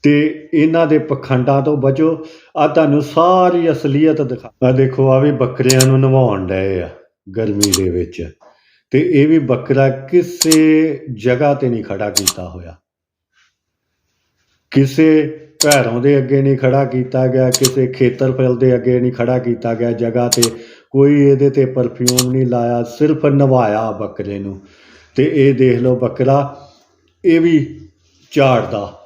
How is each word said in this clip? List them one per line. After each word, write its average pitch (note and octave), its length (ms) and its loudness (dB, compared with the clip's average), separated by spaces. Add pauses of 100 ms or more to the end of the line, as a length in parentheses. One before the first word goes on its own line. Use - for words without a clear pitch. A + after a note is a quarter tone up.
ਤੇ D3 520 0
ਇਹਨਾਂ D#3+ 320 2
ਦੇ D3+ 120 2
ਪਖੰਡਾਂ C3+ 640 -2
ਤੋਂ D3 140 0
ਬਚੋ। D#3 500 0 (300)
ਆ D3+ 100 2
ਤੁਹਾਨੂੰ D3 360 2
ਸਾਰੀ F3 680 2
ਅਸਲੀਅਤ D3+ 520 0
ਦਿਖਾ, B2 300 -8 (120)
ਆ B2+ 80 4
ਦੇਖੋ, C3+ 400 2
ਆ C3 60 4
ਵੀ D3 140 2
ਬੱਕਰਿਆਂ C3 540 0
ਨੂੰ C3 140 2
ਨਵਾਉਣ B2 460 2
ਡਏ F#2+ 360 -2
ਆ D#2 60 -10 (480)
ਗਰਮੀ G2+ 400 -2
ਦੇ F#2 140 -2
ਵਿੱਚ। E2+ 400 -8 (600)
ਤੇ D#3+ 220 0
ਇਹ D3 160 4
ਵੀ D#3+ 100 4
ਬੱਕਰਾ C3 500 0
ਕਿਸੇ D#3 1120 0 (120)
ਜਗ੍ਹਾ B2 420 0
ਤੇ C#3 140 -4
ਨਹੀਂ A2+ 160 -4
ਖੜਾ G2+ 260 -6
ਕੀਤਾ F#2 380 -6
ਹੋਇਆ, E2+ 280 -18 (1900)
ਕਿਸੇ D3+ 680 2 (280)
ਭੈਰੋਂ A#2+ 360 2
ਦੇ C#3 180 2
ਅੱਗੇ C3+ 240 0
ਨਹੀਂ C#3 140 2
ਖੜਾ C3+ 280 0
ਕੀਤਾ B2+ 420 -2
ਗਿਆ, B2+ 240 0
ਕਿਸੇ C3 360 -2
ਖੇਤਰਫਲ B2+ 680 0
ਦੇ B2+ 180 2
ਅੱਗੇ B2 260 0
ਨਹੀਂ B2 120 -2
ਖੜਾ B2 260 -2
ਕੀਤਾ A#2 360 -4
ਗਿਆ A#2 180 -4
ਜਗ੍ਹਾ A#2 360 -2
ਤੇ। A#2 140 -2 (480)
ਕੋਈ C#3+ 400 4
ਇਹਦੇ C#3 200 2
ਤੇ C3+ 140 0
ਪਰਫਿਊਮ B2+ 680 -2
ਨਹੀਂ C3 140 0
ਲਾਇਆ, A#2+ 360 -2
ਸਿਰਫ D3 420 -2
ਨਵਾਇਆ B2+ 680 2
ਬੱਕਰੇ G2+ 480 -10
ਨੂੰ। G2 220 -12 (560)
ਤੇ D3 180 2
ਇਹ C#3 200 4
ਦੇਖ B2+ 240 2
ਲਓ B2+ 180 0
ਬੱਕਰਾ, C3+ 600 -2 (680)
ਇਹ E3 160 4
ਵੀ D#3+ 400 0 (520)
ਝਾੜਦਾ A#2 720 0